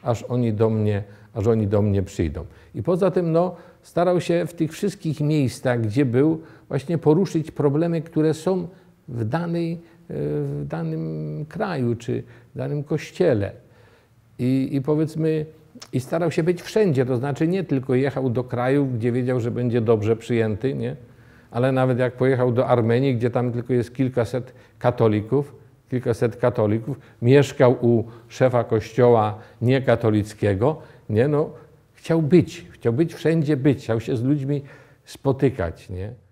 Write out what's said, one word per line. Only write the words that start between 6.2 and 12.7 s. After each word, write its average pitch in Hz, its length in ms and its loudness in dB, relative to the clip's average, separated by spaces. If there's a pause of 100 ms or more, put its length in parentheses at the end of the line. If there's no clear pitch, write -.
właśnie 156 300 -4
poruszyć 156 540 0
problemy, 156 500 0
które 156 320 0
są 175 340 -2 (400)
w 117 180 -6
danej, 170 480 -2
e, 170 40 -8 (320)
w 147 580 -6
danym 160 840 -8
kraju 151 460 -4
czy 117 280 -6 (320)
w - 20 -10
danym 143 260 -6